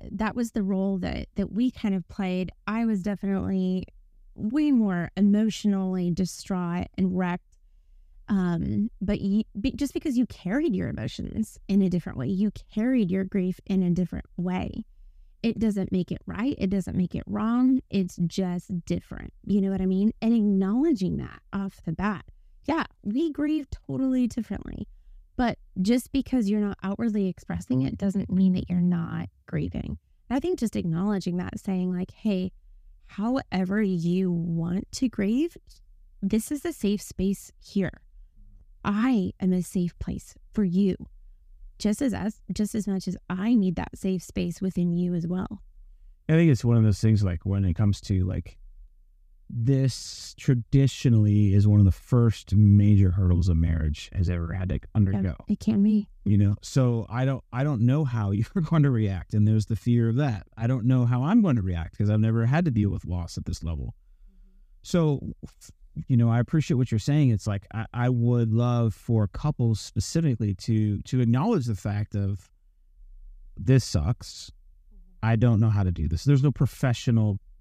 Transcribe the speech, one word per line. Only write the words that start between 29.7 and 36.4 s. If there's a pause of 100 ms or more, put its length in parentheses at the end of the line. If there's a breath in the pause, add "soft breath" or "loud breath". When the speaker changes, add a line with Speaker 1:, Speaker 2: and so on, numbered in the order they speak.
Speaker 1:
And
I
think
just
acknowledging
that,
saying,
like,
"Hey, (540)
however
you
want
to
grieve, (640)
this